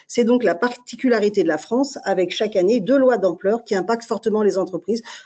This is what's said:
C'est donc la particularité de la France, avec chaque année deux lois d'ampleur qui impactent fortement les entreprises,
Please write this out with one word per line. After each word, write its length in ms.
C'est 160
donc 220
la 100
particularité 880
de 60
la 100
France, 460
avec 280
chaque 220
année 240
deux 200
lois 200
d'ampleur 460
qui 100
impactent 320
fortement 380
les 140
entreprises, 440